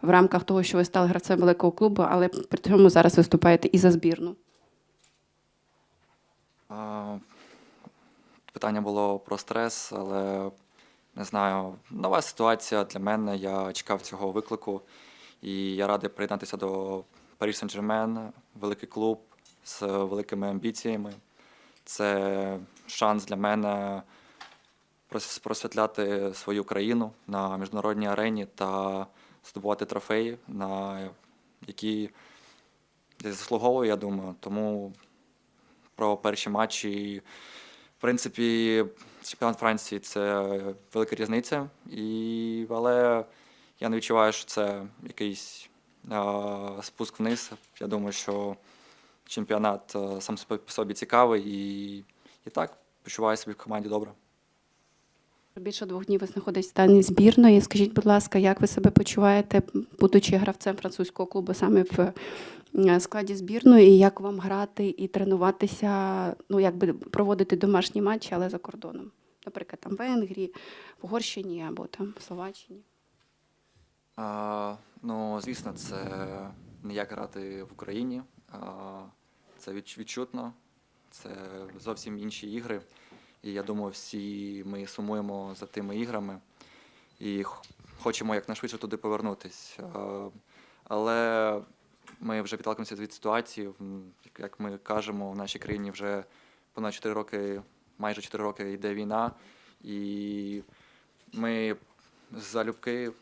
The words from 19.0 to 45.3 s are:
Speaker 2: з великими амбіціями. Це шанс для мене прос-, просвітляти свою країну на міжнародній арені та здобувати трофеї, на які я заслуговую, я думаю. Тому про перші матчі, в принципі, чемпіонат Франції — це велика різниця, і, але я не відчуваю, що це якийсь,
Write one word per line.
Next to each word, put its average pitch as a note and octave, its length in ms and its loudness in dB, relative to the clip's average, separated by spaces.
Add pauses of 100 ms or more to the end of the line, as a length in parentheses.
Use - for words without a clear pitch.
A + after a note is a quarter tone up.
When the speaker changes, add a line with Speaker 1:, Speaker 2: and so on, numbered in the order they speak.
Speaker 2:
з - 180 -12
великими G2+ 680 -4
амбіціями. G#2 600 -6 (720)
Це G2 720 -2 (280)
шанс G#2+ 380 0
для G#2 120 -8
мене G2+ 680 -2 (1080)
прос-, - 320 -8
просвітляти G#2 920 -4
свою G2+ 300 -4
країну G#2+ 480 -2 (140)
на G2 300 -4
міжнародній G#2 500 -4
арені G#2 480 -2
та G2 520 -4 (440)
здобувати G#2 340 -6
трофеї, A2+ 540 -4 (100)
на G2 520 -8 (680)
які G#2+ 440 -6 (1120)
я G#2 100 -8
заслуговую, A#2+ 560 0
я G#2 80 2
думаю. G2 440 -6
Тому G#2 520 -6 (1040)
про G#2+ 220 0
перші G#2 340 -4
матчі, G2+ 720 -4 (760)
в - 20 -14
принципі, A#2 840 0 (380)
чемпіонат A#2 360 -4
Франції — A2 420 -2
це G2+ 460 -2 (480)
велика A2 220 0
різниця, B2 520 -4 (220)
і, A2+ 800 -6
але A#2+ 540 2 (560)
я A2+ 80 -2
не A2+ 80 0
відчуваю, A2 360 4
що - 120 -8
це G2+ 380 -4 (200)
якийсь, - 640 -10 (440)